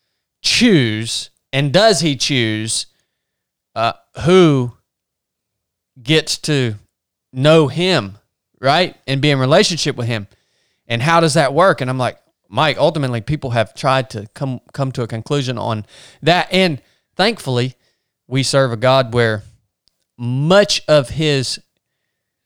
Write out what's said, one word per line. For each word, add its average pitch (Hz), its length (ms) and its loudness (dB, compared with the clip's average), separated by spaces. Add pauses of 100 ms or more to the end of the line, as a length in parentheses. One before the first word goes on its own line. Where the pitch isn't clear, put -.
(420)
choose, 117 880 0 (200)
and 135 220 -2
does 196 260 4
he 151 160 0
choose, 113 720 -4 (920)
uh, 113 180 -2 (280)
who 151 500 4 (1300)
gets 147 360 0
to 131 380 -2 (580)
know 151 340 4
him, 156 500 -2 (440)
right? 147 340 0 (100)
And 135 160 -2
be 147 100 2
in 135 80 0
relationship 151 580 0
with 120 100 -6
him. 110 200 -6 (600)
And 117 140 -4
how 165 180 2
does 160 140 2
that 139 200 2
work? 170 280 2
And 127 80 -4
I'm 131 80 -4
like, 120 220 -4 (280)
"Mike, 135 300 -2
ultimately 139 420 0
people 139 300 -6
have 117 240 -2
tried 131 380 -2
to 107 220 -10
come, 131 280 -8 (100)
come 135 220 -6
to 131 80 -6
a 113 60 -6
conclusion 123 500 -6
on 107 280 -6 (360)
that." 165 320 2
And 180 280 0 (360)
thankfully, 131 580 -2 (520)
we 131 160 -2
serve 135 280 0
a 117 60 -6
God 127 360 2
where 113 300 0 (720)
much 151 720 0
of 147 220 2
his 143 500 -2 (880)